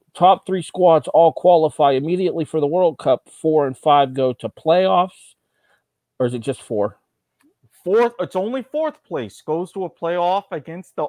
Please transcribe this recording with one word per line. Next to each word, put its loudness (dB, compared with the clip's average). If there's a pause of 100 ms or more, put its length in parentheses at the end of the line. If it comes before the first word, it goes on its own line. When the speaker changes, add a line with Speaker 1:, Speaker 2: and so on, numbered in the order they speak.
(160)
Speaker 1:
top 4
three -4
squads 2
all 4
qualify 2
immediately -2
for -6
the 0
World 0
Cup. -2
Four 0
and -8
five 2
go 0
to -10
playoffs. 0 (840)
Or -2
is -2
it -8
just -8
four? -4 (840)
Speaker 2:
Fourth, 0
it's -8
only -4
fourth -6
place -10
goes -6
to -8
a -8
playoff -4
against -14
the -4